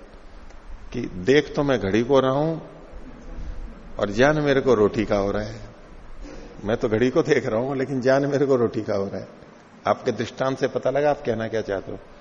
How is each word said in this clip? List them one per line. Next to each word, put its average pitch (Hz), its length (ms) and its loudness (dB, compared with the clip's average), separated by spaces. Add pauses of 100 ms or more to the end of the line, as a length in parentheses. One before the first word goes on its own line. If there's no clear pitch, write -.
(920)
कि 127 80 -6
देख 120 560 2
तो 151 60 0
मैं 135 180 2
घड़ी 98 220 2
को 131 180 4
रहा 131 120 2
हूं 156 260 0 (1400)
और 104 120 0
ज्ञान 143 320 4
मेरे 139 180 4
को 131 140 4
रोटी 104 300 4
का 101 120 2
हो 101 140 2
रहा 104 120 -2
है। 110 180 -10 (1040)
मैं 107 120 0
तो 120 120 0
घड़ी 110 220 4
को 160 120 2
देख 139 240 2
रहा 127 140 0
हूं, 135 160 -2
लेकिन 131 240 -2
ज्ञान 135 260 4
मेरे 139 200 2
को 135 100 4
रोटी 113 260 0
का 101 120 -4
हो 98 100 0
रहा 98 140 -8
है। - 100 -12 (580)
आपके 110 260 2
दृष्टांत 131 460 -2
से 131 100 0
पता 127 220 0
लगा 143 200 2
आप 143 160 -2
कहना 110 220 -2
क्या 110 120 -2
चाहते 98 320 -4
हो, 101 60 -10 (220)